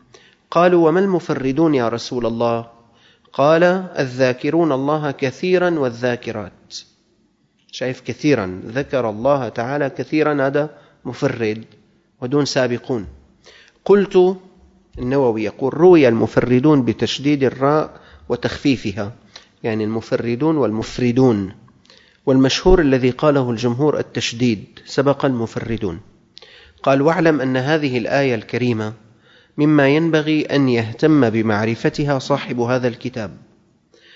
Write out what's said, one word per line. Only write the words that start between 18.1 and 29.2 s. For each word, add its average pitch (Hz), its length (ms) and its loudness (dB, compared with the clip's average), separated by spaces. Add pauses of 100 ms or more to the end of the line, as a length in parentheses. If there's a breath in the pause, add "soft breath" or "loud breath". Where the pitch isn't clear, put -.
وتخفيفها"، 113 840 -4 (500 loud breath)
يعني 110 200 -2
المفردون 117 760 -2
والمفردون، 117 960 0 (720 soft breath)
والمشهور 135 560 4
الذي 131 280 2
قاله 135 420 2
الجمهور 120 480 -2
التشديد، 117 880 -4
"سبق 139 400 0
المفردون". 110 720 -4 (840 loud breath)
قال: 139 180 2
"واعلم 160 400 2
أن 131 160 -2
هذه 139 400 0
الآية 127 380 0
الكريمة 113 580 -4 (640 soft breath)